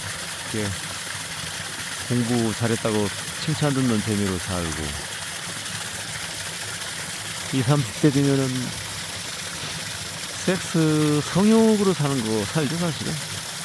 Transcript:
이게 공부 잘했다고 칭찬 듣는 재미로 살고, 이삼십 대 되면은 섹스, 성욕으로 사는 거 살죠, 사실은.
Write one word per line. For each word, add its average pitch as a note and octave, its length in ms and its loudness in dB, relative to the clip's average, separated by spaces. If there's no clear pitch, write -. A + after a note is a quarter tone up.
이게 G#2+ 160 -2
공부 A#2+ 460 2
잘했다고 A2 540 2
칭찬 D3 300 2
듣는 B2 280 2
재미로 G2+ 360 2
살고, E2+ 440 -2
이삼십 C3 480 2
대 D#3 80 8
되면은 C3+ 380 4
섹스, D#3 760 4
성욕으로 G#3 720 6
사는 C#3+ 300 2
거 A2 240 2
살죠, D#3 300 0
사실은. E3 360 -2